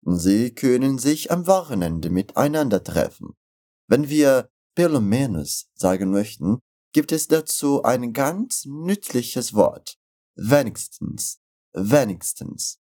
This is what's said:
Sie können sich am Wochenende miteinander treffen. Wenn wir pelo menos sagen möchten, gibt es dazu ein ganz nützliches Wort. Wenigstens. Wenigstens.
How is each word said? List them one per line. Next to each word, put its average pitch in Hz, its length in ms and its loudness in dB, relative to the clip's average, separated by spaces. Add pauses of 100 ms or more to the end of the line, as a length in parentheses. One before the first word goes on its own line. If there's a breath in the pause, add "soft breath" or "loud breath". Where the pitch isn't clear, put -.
Sie 98 520 2
können 135 440 2
sich 147 340 0
am 170 140 -2
Wochenende 95 640 0
miteinander 117 720 0
treffen. - 500 -4 (540)
Wenn 139 200 2
wir 139 420 4 (240)
pelo 160 260 2
menos 104 760 -2
sagen 92 360 0
möchten, 101 480 -2 (340)
gibt 151 200 0
es 160 160 -4
dazu 147 540 0
ein 123 300 0
ganz 160 540 -4
nützliches 139 880 -4
Wort. - 440 0 (380)
Wenigstens. - 1040 -2 (320)
Wenigstens. - 1160 -2